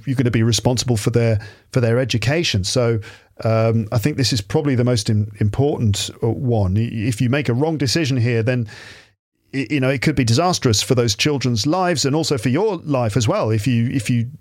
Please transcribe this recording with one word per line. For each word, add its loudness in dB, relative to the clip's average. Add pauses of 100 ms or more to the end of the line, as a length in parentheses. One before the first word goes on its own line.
you're -2
gonna 2
be 2
responsible 0
for 0
their, 2 (320)
for 0
their 2
education. 0
So, 0 (440)
um, 2
I 0
think 0
this 0
is -2
probably 0
the 2
most 0
im-, 0
important, 0 (100)
uh, 0
one. 0
I-, 0
if -4
you 2
make -2
a 2
wrong 0
decision 0
here, 0
then, -2 (840)
y-, -4
you 0
know, 0
it -2
could 2
be 2
disastrous 2
for 2
those 2
children's 0
lives 0
and 0
also 0
for 0
your 0
life 0
as 0
well. 0
If 0
you, 2
if -2
you 0 (120)